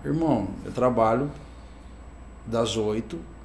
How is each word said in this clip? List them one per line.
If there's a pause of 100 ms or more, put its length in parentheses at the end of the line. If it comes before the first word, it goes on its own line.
Irmão, (140)
eu
trabalho (1120)
das
oito (260)